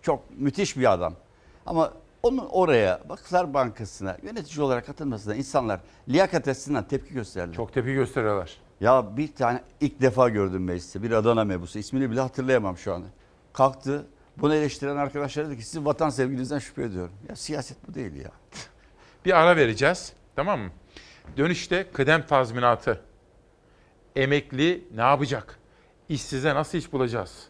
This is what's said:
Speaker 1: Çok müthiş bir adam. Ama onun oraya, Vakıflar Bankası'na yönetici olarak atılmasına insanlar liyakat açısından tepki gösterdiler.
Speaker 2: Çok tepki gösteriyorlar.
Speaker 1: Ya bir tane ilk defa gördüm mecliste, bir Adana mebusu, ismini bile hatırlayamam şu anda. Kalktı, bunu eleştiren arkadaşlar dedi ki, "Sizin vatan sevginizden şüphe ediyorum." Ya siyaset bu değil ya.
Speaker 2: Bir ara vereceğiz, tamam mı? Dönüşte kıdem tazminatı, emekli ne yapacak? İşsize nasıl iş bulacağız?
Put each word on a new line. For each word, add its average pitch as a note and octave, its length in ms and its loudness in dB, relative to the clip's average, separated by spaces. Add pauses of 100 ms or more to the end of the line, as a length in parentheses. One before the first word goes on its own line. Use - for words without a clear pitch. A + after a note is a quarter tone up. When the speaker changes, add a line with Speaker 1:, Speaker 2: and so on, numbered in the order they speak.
Speaker 1:
Çok C#3+ 220 -2 (140)
müthiş C#3+ 400 -2
bir A#2 160 6
adam. F2 200 -2 (520)
Ama D#3+ 280 0 (300)
onun A#3+ 260 0
oraya, A#2+ 580 4
Vakıflar F3 460 -2
Bankası'na G#2 720 -4
yönetici D#3 420 -6
olarak B2 240 -2
atılmasına A2 460 -6
insanlar A#2+ 440 0 (300)
liyakat F3 380 2
açısından C3+ 400 -2
tepki - 260 -6
gösterdiler. F2+ 420 -8
Speaker 2:
Çok A2+ 180 -8
tepki C3 200 0
gösteriyorlar. G#2+ 580 0 (300)
Speaker 1:
Ya A2+ 360 4
bir D3+ 180 -6
tane A#2+ 260 0 (200)
ilk C#3 200 -2
defa B2 280 6
gördüm F#2+ 340 0
mecliste, F2+ 400 -6
bir A2+ 80 -2
Adana A2+ 320 4
mebusu, F#2 360 -4
ismini C3 320 -4
bile B2 100 -2
hatırlayamam B2+ 560 0
şu F#2+ 160 -6
anda. F2+ 140 -8 (460)
Kalktı, C3+ 520 0 (320)
bunu D3+ 180 2
eleştiren C#3+ 420 -2
arkadaşlar C#3+ 500 -4
dedi C#3 100 -10
ki, A2+ 60 -14
"Sizin D3+ 220 -8
vatan D3+ 240 0
sevginizden C3 500 -2
şüphe - 240 -10
ediyorum." F#2 300 -8 (160)
Ya - 60 -14
siyaset - 420 -10 (100)
bu F3 60 -16
değil G#2 220 -10
ya. - 160 -14 (920)
Speaker 2:
Bir F3+ 160 6
ara F3 140 8
vereceğiz, C3+ 580 2 (220)
tamam F3 240 -2
mı? F#2+ 100 -8 (680)
Dönüşte F3 560 0
kıdem D3 320 2
tazminatı, A#2+ 760 2 (1120)
emekli C#3+ 800 0
ne A2 60 -2
yapacak? C3+ 580 0 (500)
İşsize C#3 460 -2
nasıl D3+ 220 -2
iş - 160 -8
bulacağız? A#2+ 560 -4